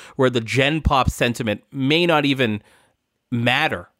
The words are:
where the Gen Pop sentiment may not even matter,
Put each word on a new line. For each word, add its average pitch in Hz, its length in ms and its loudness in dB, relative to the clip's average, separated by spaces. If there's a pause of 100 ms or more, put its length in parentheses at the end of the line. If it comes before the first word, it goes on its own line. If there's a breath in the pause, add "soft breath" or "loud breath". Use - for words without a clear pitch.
(160 loud breath)
where 131 160 2
the 120 100 -2
Gen 135 400 0
Pop 131 300 2
sentiment 120 500 -2 (100)
may 147 360 0
not 151 180 2
even 127 380 0 (680 soft breath)
matter, 123 580 -2 (100)